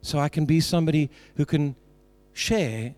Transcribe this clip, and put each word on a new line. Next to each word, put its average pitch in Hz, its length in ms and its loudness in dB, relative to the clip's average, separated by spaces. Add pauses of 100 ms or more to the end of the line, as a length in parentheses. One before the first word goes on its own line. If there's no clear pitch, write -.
So - 160 -6
I 147 100 0
can 156 180 -2
be 160 140 4
somebody 160 520 2 (240)
who 147 100 0
can 147 300 -2 (580)
share 123 640 -2